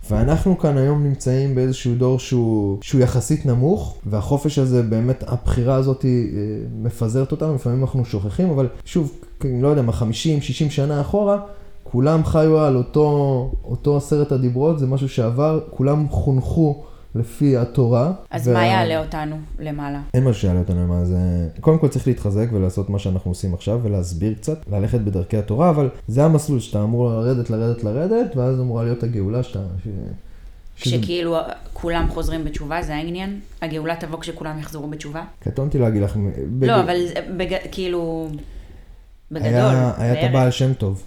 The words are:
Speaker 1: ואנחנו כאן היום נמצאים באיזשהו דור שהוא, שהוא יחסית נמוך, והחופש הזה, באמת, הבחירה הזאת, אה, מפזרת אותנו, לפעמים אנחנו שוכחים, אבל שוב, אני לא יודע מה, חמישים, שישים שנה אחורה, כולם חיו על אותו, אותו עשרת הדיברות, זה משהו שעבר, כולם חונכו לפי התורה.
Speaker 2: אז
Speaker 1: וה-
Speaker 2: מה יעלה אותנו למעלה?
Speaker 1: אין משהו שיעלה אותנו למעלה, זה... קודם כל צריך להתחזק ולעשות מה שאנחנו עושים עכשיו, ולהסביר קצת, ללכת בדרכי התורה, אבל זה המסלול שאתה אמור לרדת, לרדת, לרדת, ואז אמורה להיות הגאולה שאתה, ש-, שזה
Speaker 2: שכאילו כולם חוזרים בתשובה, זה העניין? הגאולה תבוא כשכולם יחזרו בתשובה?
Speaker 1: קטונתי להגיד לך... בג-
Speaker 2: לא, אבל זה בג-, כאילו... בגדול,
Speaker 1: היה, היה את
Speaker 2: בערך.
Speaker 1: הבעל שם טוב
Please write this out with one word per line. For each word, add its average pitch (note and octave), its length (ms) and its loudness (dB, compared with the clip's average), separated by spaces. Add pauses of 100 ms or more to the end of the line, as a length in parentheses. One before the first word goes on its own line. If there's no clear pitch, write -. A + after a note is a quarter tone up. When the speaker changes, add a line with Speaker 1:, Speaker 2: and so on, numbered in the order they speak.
Speaker 1:
ואנחנו D3 480 2
כאן D3 200 2
היום D3 260 2
נמצאים C3+ 520 0
באיזשהו B2+ 400 0
דור B2+ 240 2
שהוא, A2 640 2
שהוא C3+ 200 2
יחסית B2+ 440 0
נמוך, C3+ 600 2
והחופש C3+ 540 0
הזה, B2 240 4
באמת, A2+ 440 0
הבחירה A#2+ 480 2
הזאת, C3+ 300 2
אה, C3 40 4 (720)
מפזרת A#2 500 -2
אותנו, D#3 240 -2
לפעמים B2+ 280 0
אנחנו B2+ 220 0
שוכחים, G#2+ 440 -2
אבל C3+ 180 2 (180)
שוב, D3+ 260 -2 (340)
אני B2+ 160 0
לא C3+ 60 4
יודע D3 140 4
מה, A#2 100 2
חמישים, C3 500 0
שישים C#3+ 280 -2
שנה C#3+ 320 0
אחורה, G3+ 380 2 (440)
כולם D3+ 420 2
חיו D#3 340 6
על D3 180 4
אותו, D3+ 280 2 (600)
אותו C#3+ 320 0
עשרת D3 340 2
הדיברות, C3 480 2
זה C3+ 80 2
משהו C3+ 220 0
שעבר, C3+ 500 2 (100)
כולם D3 400 2
חונכו C#3+ 760 2 (320)
לפי B2+ 420 2
התורה. A#2+ 540 2 (200)
Speaker 2:
אז A#2+ 160 -2
Speaker 1:
וה- A#2+ 60 6
Speaker 2:
מה F3 120 4
יעלה E3+ 400 2
אותנו D3+ 300 -6 (240)
למעלה? C#3+ 420 -6 (120)
Speaker 1:
אין B2+ 100 4
משהו B2 180 2
שיעלה F2+ 180 2
אותנו F2 240 0
למעלה, F2 220 2
זה... F2+ 120 2 (440)
קודם D#3+ 180 4
כל D3+ 80 4
צריך C3 200 0
להתחזק G#2+ 460 0
ולעשות F#2+ 360 0
מה G2+ 100 0
שאנחנו F#2 320 -2
עושים F2+ 220 -4
עכשיו, G#2 300 -2
ולהסביר F#2+ 500 -2
קצת, D#3 240 -4 (140)
ללכת G#2+ 280 0
בדרכי G2+ 380 -2
התורה, G#2+ 320 2
אבל D3 200 2 (180)
זה C3 180 4
המסלול D3+ 340 2
שאתה G#2 240 -2
אמור A#2+ 260 2
לרדת, A#2 400 0
לרדת, A2+ 340 0
לרדת, F3+ 520 0
ואז B2+ 240 0
אמורה A#2 240 -2
להיות A#2+ 200 -2
הגאולה A2+ 400 -2
שאתה, - 160 -6 (240)
ש-, A2+ 40 -8 (960)
שזה A#2+ 180 0
Speaker 2:
שכאילו E3+ 360 -2 (360)
כולם E3+ 360 -2
חוזרים D#3+ 360 -2
בתשובה, D3 360 -6
זה D3+ 140 -6
העניין? F3+ 440 -6 (220)
הגאולה D#3+ 340 -4
תבוא E3 240 -10
כשכולם D#3 400 -10
יחזרו D3+ 280 -10
בתשובה? D3+ 360 -10 (160)
Speaker 1:
קטונתי C#3+ 400 -2
להגיד A2 220 2
לך... G2 160 0 (420)
בג- C#3 80 4
Speaker 2:
לא, A3 120 4
אבל F3 180 0 (100)
זה E3+ 60 -8 (240)
בג-, F#3 200 -2 (140)
כאילו... E3+ 560 -4 (1040)
בגדול, D3 220 -2
Speaker 1:
היה, B2+ 440 4
היה A#2 160 0
את B2 40 0
Speaker 2:
בערך. B2 120 2
Speaker 1:
הבעל B2+ 220 4
שם C3 220 0
טוב G2 340 -4